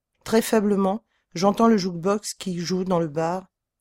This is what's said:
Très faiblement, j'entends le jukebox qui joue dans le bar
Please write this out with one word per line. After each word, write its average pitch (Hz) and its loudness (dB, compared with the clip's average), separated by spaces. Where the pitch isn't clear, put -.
Très 226 2
faiblement, 202 0
j'entends 202 2
le 226 6
jukebox 185 -4
qui 175 -8
joue 180 -2
dans 180 0
le 170 -2
bar 165 -4